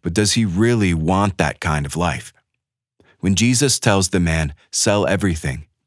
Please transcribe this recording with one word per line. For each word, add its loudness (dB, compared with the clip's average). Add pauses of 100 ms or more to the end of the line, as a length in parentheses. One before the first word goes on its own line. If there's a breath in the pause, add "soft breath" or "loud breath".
But -6
does 2
he 0
really 2
want 0
that -2
kind -2
of -8
life? -4 (840 soft breath)
When 0
Jesus 2
tells 2
the 0
man, 0 (160 soft breath)
"Sell 0
everything, -2 (200)